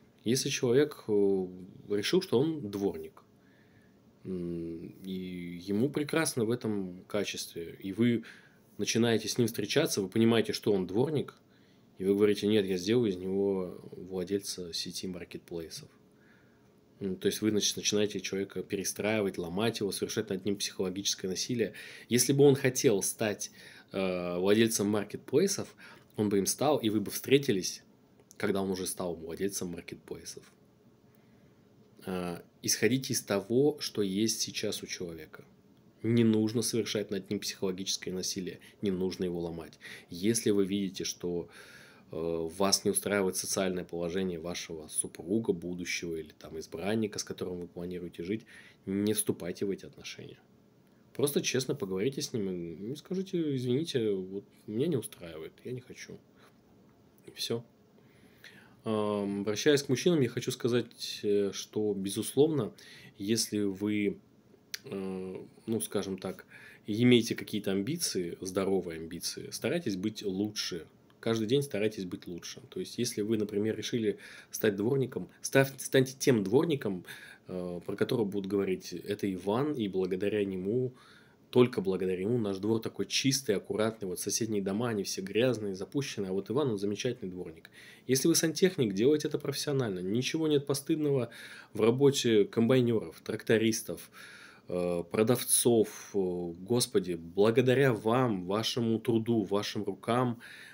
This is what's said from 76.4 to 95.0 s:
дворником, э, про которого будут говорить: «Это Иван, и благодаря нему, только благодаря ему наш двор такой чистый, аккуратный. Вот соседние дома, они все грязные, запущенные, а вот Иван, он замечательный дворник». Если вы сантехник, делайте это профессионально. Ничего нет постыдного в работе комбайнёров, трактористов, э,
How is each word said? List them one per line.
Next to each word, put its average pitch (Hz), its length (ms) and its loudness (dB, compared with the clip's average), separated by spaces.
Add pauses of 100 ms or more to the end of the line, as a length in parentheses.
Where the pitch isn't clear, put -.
дворником, 113 640 0 (420)
э, 90 380 -6
про 98 100 -6
которого 110 300 0
будут 98 260 -4
говорить: 92 420 0
«Это 101 400 -2
Иван, 107 420 0
и 110 120 -2
благодаря 95 580 0
нему, 101 480 -2 (580)
только 123 300 6
благодаря 92 400 0
ему 113 180 0
наш 101 180 -4
двор 110 240 0
такой 98 260 -6
чистый, 135 480 0
аккуратный. 101 520 -2
Вот 90 120 -6
соседние 104 440 -2
дома, 104 260 -2
они 104 140 -2
все - 180 -6
грязные, 107 540 0
запущенные, 98 560 -4
а - 20 -2
вот 98 180 -2
Иван, 135 200 0
он 104 80 0
замечательный 101 520 -4
дворник». 90 380 -12 (380)
Если 135 200 4
вы 165 80 6
сантехник, 156 580 2
делайте 147 360 4
это 143 100 -2
профессионально. 135 600 -2
Ничего 131 500 0
нет 143 160 4
постыдного 143 640 0 (440)
в 101 80 -2
работе 120 640 6
комбайнёров, 117 760 4
трактористов, 110 880 0 (580)
э, 87 420 0